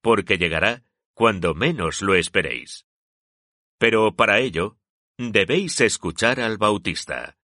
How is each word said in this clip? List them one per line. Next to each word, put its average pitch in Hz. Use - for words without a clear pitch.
porque 101
llegará 87
cuando 92
menos 107
lo 95
esperéis. 76
Pero 110
para 107
ello, 101
debéis 123
escuchar 113
al 110
Bautista. 90